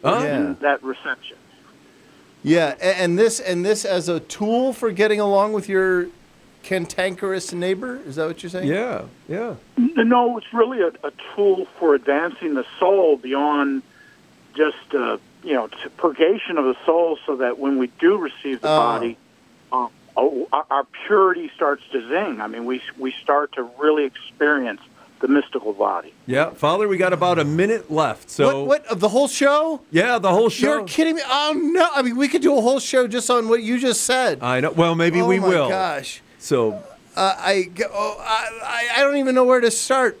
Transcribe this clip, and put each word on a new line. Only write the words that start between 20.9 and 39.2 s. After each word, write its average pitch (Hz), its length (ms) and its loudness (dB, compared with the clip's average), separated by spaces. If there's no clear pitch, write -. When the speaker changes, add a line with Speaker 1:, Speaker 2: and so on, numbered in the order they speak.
Speaker 2:
purity 180 480 2
starts 143 360 -2
to 120 180 -4
zing. 156 320 -4
I 107 60 -8
mean, 113 180 -10
we, 127 160 -6
we 131 140 -6
start 147 300 0
to 127 100 -6
really 151 260 2
experience 135 760 -2
the 127 60 0
mystical 131 460 0
body. 98 400 -4
Speaker 1:
Yeah, 135 240 0
Father, 185 360 0
we 190 100 0
got 185 160 2
about 175 260 2
a 151 60 0
minute 190 460 0
left. 151 380 -2
So 139 340 2
Speaker 3:
What, 143 40 -4
what, - 40 -20
of 220 140 -6
the 208 80 2
whole 262 180 2
show? 294 540 2
Speaker 1:
Yeah, 220 260 2
the 190 120 0
whole 214 200 4
show. 277 300 2
Speaker 3:
You're 208 60 -6
kidding 320 300 0
me? 320 100 -6
Oh, 294 320 0
no. 339 360 2
I 277 80 2
mean, 240 140 0
we 277 140 2
could 294 120 0
do 285 160 4
a 220 40 4
whole 254 180 2
show 254 280 0
just 233 220 -4
on 240 200 2
what 233 140 2
you 240 160 -2
just 247 240 0
said. 247 380 0
Speaker 1:
I 127 200 0
know. 147 100 0
Well, 165 240 2
maybe 170 260 2
Speaker 3:
Oh, 180 60 2
Speaker 1:
we 190 120 2
Speaker 3:
my 190 80 0
Speaker 1:
will. 156 220 2
Speaker 3:
gosh. 175 520 -6
Speaker 1:
So 113 440 -2
Speaker 3:
Uh, 190 200 0
I 185 380 -2
g-, 208 160 -4
oh, 208 280 -6
I, 220 280 -4
I, 240 360 -4
I 277 40 4
don't 285 140 2
even 262 180 0